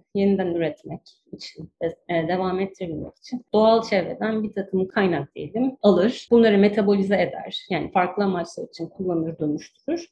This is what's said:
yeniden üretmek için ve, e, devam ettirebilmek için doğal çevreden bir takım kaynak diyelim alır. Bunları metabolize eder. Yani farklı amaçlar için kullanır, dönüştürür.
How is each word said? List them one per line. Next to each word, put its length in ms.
yeniden 340
üretmek 540
için 400
ve, 140
e, 180
devam 320
ettirebilmek 580
için 360
doğal 300
çevreden 600
bir 80
takım 360
kaynak 480
diyelim 460
alır. 500
Bunları 260
metabolize 580
eder. 540
Yani 220
farklı 320
amaçlar 440
için 200
kullanır, 520
dönüştürür. 720